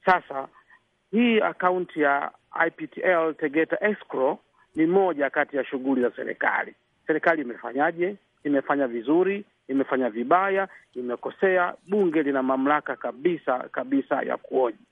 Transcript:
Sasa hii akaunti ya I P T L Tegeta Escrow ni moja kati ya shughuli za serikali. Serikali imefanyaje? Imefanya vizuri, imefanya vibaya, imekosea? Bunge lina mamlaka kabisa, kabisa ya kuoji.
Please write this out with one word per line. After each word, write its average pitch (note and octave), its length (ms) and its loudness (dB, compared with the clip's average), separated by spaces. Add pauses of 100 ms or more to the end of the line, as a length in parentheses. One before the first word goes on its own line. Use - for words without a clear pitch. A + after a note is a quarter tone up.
Sasa D3+ 440 0 (640)
hii A3+ 300 4
akaunti F3+ 600 0
ya C#3+ 300 0 (220)
I E3 180 0
P D#3+ 160 -12
T - 140 -14
L E3 340 2
Tegeta D#3 440 -2 (100)
Escrow D3 500 -2 (360)
ni D#3+ 120 2
moja E3+ 440 2
kati C#3+ 260 -2
ya C3 80 0
shughuli C3 380 0
za A#2+ 140 2
serikali. G#2 580 -4 (320)
Serikali D#3+ 360 0
imefanyaje? D3 760 -4 (280)
Imefanya C#3+ 420 0
vizuri, E3 580 0 (240)
imefanya C3 420 0
vibaya, F#3 580 0 (260)
imekosea? C3+ 800 -2 (120)
Bunge F3 360 2
lina C3+ 200 0
mamlaka C3+ 540 0
kabisa, C3 600 -2
kabisa C3 640 -4
ya B2+ 140 -4
kuoji. - 420 -2 (140)